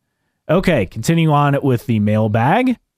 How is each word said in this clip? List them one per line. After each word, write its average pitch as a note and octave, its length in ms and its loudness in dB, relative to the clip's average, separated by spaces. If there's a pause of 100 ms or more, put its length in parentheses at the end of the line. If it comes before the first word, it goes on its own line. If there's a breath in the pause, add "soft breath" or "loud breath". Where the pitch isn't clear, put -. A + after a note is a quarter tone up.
(480)
Okay, D#3+ 360 0
continue D#3+ 480 -2
on C#3+ 300 2
with B2+ 240 -2
the A2+ 140 0
mailbag. A2+ 760 0 (220)